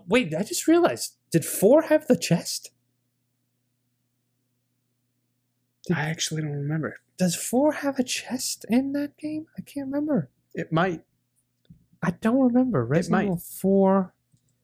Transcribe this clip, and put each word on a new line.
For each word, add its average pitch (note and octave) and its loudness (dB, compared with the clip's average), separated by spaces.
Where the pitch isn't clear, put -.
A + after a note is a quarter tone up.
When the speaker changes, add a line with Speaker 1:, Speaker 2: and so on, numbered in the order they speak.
Speaker 1:
wait, F#3+ 2
I E3+ -4
just - -4
realized, E4 2
did E3 2
four C4 4
have D4+ 2
the C4 6
chest? - -4
Did E3 0
Speaker 2:
I D3+ -2
actually D#3 -4
don't D3+ -4
remember. C#3+ -6
Speaker 1:
Does F3 0
four C#4+ 0
have C#4 -4
a B3 -2
chest - -8
in C4+ 0
that C#4+ -6
game? D#4 -10
I - -12
can't C#4 -10
remember. C#4 -2
Speaker 2:
It - -8
might. E3+ 0
Speaker 1:
I E3 0
don't A#3+ 0
remember. B3 2
Speaker 2:
It A2+ -2
Speaker 1:
Resident D#3+ 0
Speaker 2:
might. F#3 2
Speaker 1:
Evil F3+ -2
four F#3+ 2